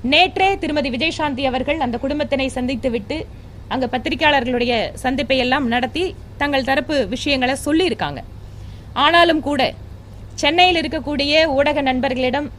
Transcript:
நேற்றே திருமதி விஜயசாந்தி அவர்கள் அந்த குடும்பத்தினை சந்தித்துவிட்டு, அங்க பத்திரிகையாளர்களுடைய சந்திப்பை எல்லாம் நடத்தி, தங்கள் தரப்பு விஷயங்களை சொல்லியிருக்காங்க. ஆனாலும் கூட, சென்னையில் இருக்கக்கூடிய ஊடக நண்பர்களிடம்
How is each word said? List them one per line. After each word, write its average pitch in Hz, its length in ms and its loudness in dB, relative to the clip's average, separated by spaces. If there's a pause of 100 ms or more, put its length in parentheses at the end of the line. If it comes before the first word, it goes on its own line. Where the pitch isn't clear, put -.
(120)
நேற்றே 370 460 4
திருமதி 302 320 -2
விஜயசாந்தி 285 600 -2
அவர்கள் 262 280 -2
அந்த 240 240 -2
குடும்பத்தினை 277 440 0 (100)
சந்தித்துவிட்டு, 247 600 -4 (560)
அங்க 262 180 0
பத்திரிகையாளர்களுடைய 254 840 2 (300)
சந்திப்பை 262 420 0
எல்லாம் 269 220 0
நடத்தி, 247 380 0 (320)
தங்கள் 277 320 0
தரப்பு 277 380 0
விஷயங்களை 262 480 0 (100)
சொல்லியிருக்காங்க. 277 560 0 (840)
ஆனாலும் 330 440 6
கூட, 285 120 0 (800)
சென்னையில் 339 400 4
இருக்கக்கூடிய 294 500 -2 (260)
ஊடக 294 240 2
நண்பர்களிடம் 262 680 0 (120)